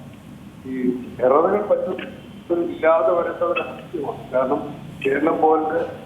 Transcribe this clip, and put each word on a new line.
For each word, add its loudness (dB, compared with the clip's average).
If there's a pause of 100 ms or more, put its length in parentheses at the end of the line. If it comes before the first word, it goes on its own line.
(720)
ഈ -6 (500)
എററുകൾ 4
പറ്റും 0 (760)
ഇല്ലാതെ 4
വരേണ്ട -2
ഒരു 0
അവസ്ഥയാണ്. -8
കാരണം 2 (440)
കേരളം 2
പോലത്തെ 4 (240)